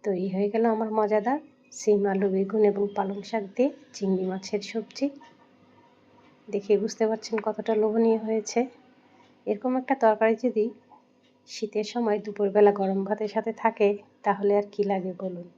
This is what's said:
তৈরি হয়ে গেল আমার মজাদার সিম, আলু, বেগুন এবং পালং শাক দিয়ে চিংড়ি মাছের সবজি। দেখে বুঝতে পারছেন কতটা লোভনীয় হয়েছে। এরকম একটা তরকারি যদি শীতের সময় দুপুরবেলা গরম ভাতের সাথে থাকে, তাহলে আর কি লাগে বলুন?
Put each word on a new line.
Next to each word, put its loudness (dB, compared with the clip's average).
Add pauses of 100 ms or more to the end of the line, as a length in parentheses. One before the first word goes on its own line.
তৈরি -2
হয়ে 0
গেল 0 (120)
আমার -2
মজাদার 0 (340)
সিম, 2
আলু, 0
বেগুন 2
এবং 2 (100)
পালং -4
শাক -4 (100)
দিয়ে 0 (240)
চিংড়ি -2
মাছের -6
সবজি। -6 (1400)
দেখে 0
বুঝতে -2
পারছেন -4
কতটা -4
লোভনীয় 2
হয়েছে। -2 (880)
এরকম -2
একটা 0
তরকারি 4
যদি 0 (840)
শীতের -6
সময় 0
দুপুরবেলা 4
গরম 0
ভাতের -4
সাথে -2
থাকে, 2 (360)
তাহলে 2
আর 0
কি -4
লাগে 0
বলুন? -8 (100)